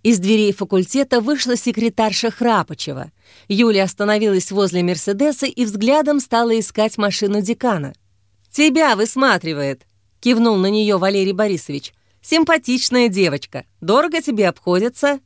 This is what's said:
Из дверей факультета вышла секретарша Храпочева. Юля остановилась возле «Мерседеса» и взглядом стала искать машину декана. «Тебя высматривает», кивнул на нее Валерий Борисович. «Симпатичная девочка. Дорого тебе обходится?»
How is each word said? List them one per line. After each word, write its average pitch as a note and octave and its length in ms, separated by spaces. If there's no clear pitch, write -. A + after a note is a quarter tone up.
Из A3 180
дверей G#3 340
факультета A3+ 680
вышла B3+ 340
секретарша A3 760
Храпочева. D#3+ 800
Юля G#3 360
остановилась G#3 680
возле F#3+ 300
«Мерседеса» G3+ 640
и B3 200
взглядом C4+ 540
стала A#3 400
искать G#3+ 380
машину G#3 440
декана. F#3 520
«Тебя D4 440
высматривает», F3 920
кивнул A#3 380
на F#3+ 100
нее G#3 320
Валерий G3 340
Борисович. G3 600
«Симпатичная B3+ 880
девочка. E3 560
Дорого D4+ 400
тебе G#3+ 260
обходится?» A#3 800